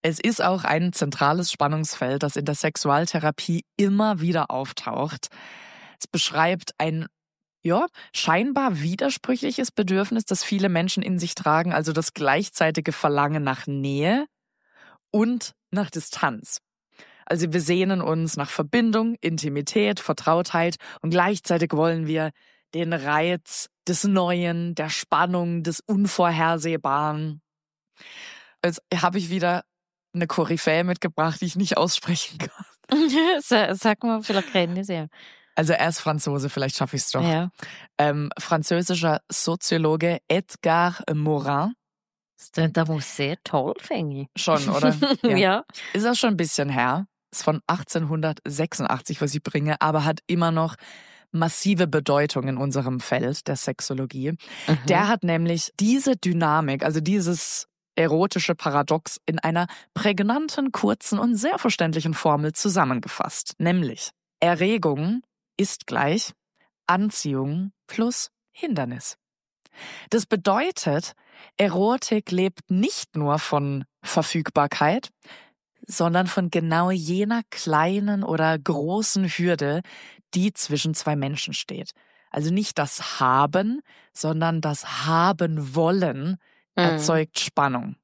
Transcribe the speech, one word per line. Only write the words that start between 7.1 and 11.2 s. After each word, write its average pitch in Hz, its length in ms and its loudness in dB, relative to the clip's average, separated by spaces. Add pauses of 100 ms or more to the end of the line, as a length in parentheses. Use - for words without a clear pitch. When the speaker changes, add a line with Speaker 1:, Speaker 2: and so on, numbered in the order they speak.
Speaker 1:
ja, 196 220 2 (280)
scheinbar 233 680 0
widersprüchliches 254 920 -2
Bedürfnis, 202 520 0
das - 200 -2
viele 196 240 0
Menschen 180 360 0
in 180 160 -2